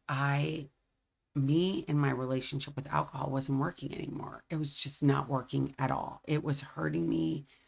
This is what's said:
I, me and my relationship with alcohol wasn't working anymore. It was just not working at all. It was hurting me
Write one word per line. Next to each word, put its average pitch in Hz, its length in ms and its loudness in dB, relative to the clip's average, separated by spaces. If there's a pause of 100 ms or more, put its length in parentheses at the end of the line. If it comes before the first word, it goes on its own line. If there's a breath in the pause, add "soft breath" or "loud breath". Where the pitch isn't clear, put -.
I, 143 600 0 (680)
me 156 520 4
and 147 140 4
my 139 100 4
relationship 131 640 -2
with 139 160 -8
alcohol 143 380 0
wasn't 135 300 0
working 170 340 -2
anymore. - 560 -8
It 165 60 -4
was 151 180 -2
just - 300 -4
not 139 260 6
working 139 480 -2
at 131 140 0
all. - 340 -4
It 151 180 0
was 143 180 0
hurting 160 460 -2
me 160 380 0 (220 soft breath)